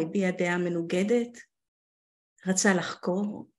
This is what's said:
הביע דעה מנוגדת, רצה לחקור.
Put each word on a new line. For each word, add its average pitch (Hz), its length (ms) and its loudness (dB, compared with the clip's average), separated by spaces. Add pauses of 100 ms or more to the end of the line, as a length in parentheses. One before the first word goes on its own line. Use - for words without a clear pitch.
הביע 185 280 0
דעה 175 280 0
מנוגדת, 180 800 0 (1080)
רצה 190 280 4
לחקור. 190 840 -4